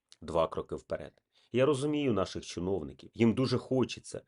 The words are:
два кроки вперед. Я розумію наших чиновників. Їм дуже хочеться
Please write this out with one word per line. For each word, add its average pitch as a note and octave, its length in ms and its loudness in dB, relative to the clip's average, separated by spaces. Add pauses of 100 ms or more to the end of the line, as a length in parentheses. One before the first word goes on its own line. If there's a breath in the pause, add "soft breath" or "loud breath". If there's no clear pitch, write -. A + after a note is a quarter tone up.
(220)
два D#2+ 260 2
кроки - 280 -6
вперед. - 460 -10 (300 soft breath)
Я B2 140 2
розумію D3 480 2
наших F#2 320 -2
чиновників. F2 680 -6
Їм A2+ 200 6
дуже B2 240 0
хочеться - 680 -2